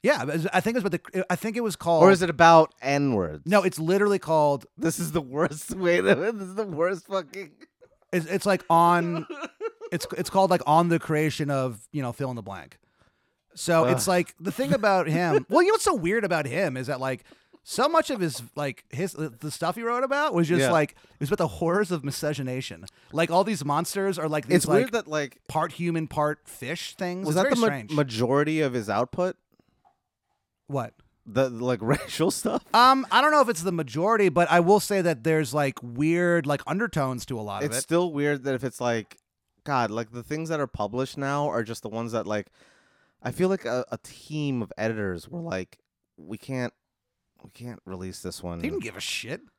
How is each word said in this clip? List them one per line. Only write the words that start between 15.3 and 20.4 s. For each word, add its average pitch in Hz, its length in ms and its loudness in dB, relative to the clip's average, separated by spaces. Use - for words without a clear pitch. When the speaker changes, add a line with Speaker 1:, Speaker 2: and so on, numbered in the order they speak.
Speaker 2:
<laughs> - 20 -20
Speaker 1:
well, 311 140 6
you 381 60 4
know 440 60 4
what's - 100 -2
so 370 100 2
weird 202 300 0
about 160 200 0
him 135 320 -2
is 127 80 -6
that, 131 140 -4
like, 131 240 -4
so - 260 0
much 330 220 2
of 233 80 -4
his, 151 240 -4
like, 143 360 -6
his, 175 220 -6
the, 156 160 -8
the 131 200 -10
stuff 170 260 -4
he 233 60 -8
wrote 240 220 -2
about 277 320 -2
was 170 120 4